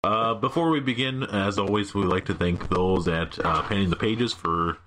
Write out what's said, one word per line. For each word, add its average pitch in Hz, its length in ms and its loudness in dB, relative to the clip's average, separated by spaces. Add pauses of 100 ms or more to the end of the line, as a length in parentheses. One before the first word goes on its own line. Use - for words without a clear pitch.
Uh, 110 300 0
before 160 380 0
we 151 100 2
begin, 131 440 -2
as 101 340 -2
always, 101 340 0
we'd 98 140 0
like 92 180 2
to 98 80 -4
thank 87 380 0
those 92 360 2
at, 82 380 -2
uh, 80 160 2
Painting 98 300 0
the 82 60 0
Pages 113 360 0
for 85 540 -2